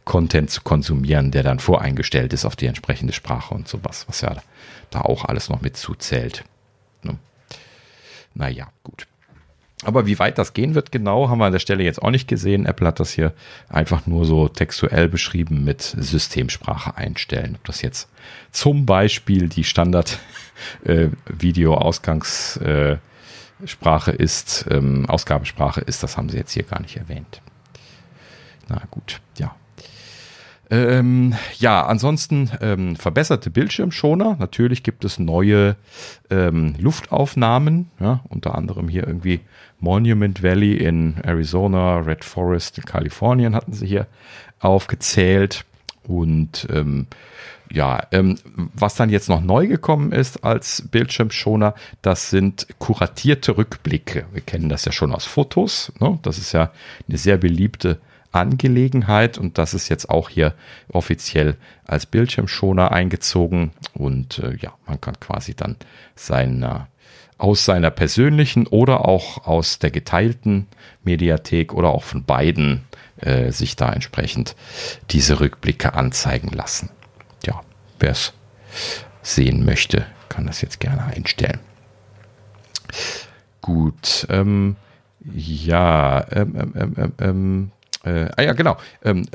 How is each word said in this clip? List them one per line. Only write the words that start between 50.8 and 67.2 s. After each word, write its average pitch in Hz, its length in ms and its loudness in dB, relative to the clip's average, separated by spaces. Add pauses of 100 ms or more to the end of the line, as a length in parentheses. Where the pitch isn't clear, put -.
Bildschirmschoner, 110 840 0 (260)
das - 300 0
sind 95 380 0 (100)
kuratierte - 800 0
Rückblicke. - 760 -4
Wir - 100 -10
kennen 80 260 -4
das - 160 -4
ja - 80 -4
schon 139 200 -2
aus - 120 -6
Fotos, - 760 -2
ne? 160 240 0
Das 90 160 -4
ist - 140 -10
ja 80 180 2 (380)
eine 78 100 -2
sehr 92 200 4
beliebte 87 640 0 (320)
Angelegenheit 123 1080 2
und 90 200 -4
das 82 160 0
ist - 140 -4
jetzt - 200 -2
auch 80 200 2
hier 78 260 2 (380)
offiziell 78 640 0 (280)
als - 220 -4
Bildschirmschoner 95 840 2
eingezogen 87 800 0 (220)
und, 65 440 -4
äh, 62 220 -6
ja, - 120 -12 (140)
man 71 140 -6
kann - 180 -10
quasi - 360 -8
dann - 220 -6 (380)
seiner, 64 720 -2 (500)